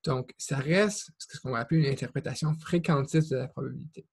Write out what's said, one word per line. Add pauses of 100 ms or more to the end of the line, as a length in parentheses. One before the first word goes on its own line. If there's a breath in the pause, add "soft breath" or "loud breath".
Donc,
ça
reste
ce
qu'on
va
appeler
une
interprétation
fréquentiste
de
la
probabilité.